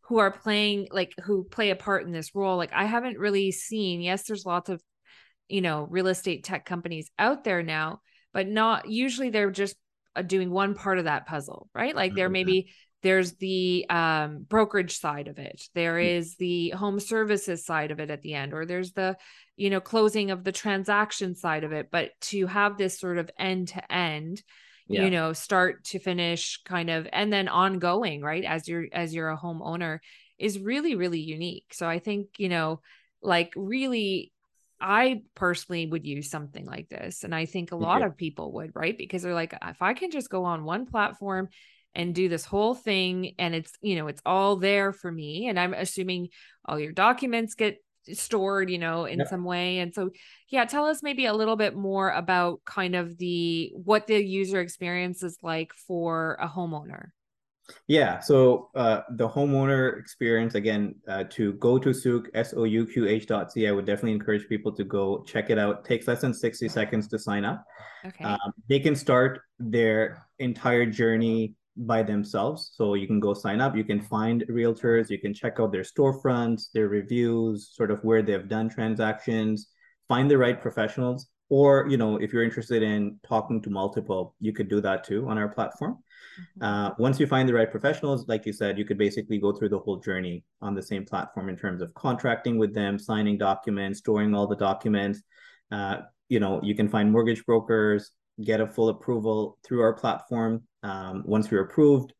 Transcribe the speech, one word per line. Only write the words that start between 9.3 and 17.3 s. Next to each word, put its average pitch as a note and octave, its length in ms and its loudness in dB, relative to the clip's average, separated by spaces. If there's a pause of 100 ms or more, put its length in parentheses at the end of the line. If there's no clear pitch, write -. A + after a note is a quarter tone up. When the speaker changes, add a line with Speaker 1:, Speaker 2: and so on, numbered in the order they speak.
Speaker 1:
just, G3 260 -2 (380)
uh, F3+ 80 -4
doing F#3 280 0
one G3 240 2
part G3 240 -2
of F3 60 0
that D3+ 220 -2
puzzle, D3 480 -10
right? C#4+ 200 -2
Like, F#3+ 200 0
there F#3 140 2
Speaker 2:
Mm-hmm. F#3 40 0
Speaker 1:
maybe F#3 400 2 (300)
there's F#3 340 4
the, F#3 540 0
um, D#3 580 0
brokerage G#3 500 2
side D3 300 -6
of C#3+ 100 -16
it. - 240 -14 (120)
There E3+ 260 0
Speaker 2:
Yeah. F3 160 2
Speaker 1:
is E3+ 200 -6
the F3 340 -2
home G3 280 -2
services G3+ 640 -2